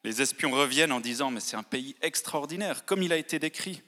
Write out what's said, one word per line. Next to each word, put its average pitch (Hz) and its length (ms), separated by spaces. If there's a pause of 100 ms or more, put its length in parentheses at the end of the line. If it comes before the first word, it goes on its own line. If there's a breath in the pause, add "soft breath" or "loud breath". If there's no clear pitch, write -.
Les 113 180
espions 139 300
reviennent 143 400
en 123 80
disant, « 123 320
Mais 113 80
c'est - 160
un 107 80
pays 135 380
extraordinaire, 160 840
comme 190 160
il 170 120
a 165 40
été 156 220
décrit. 156 480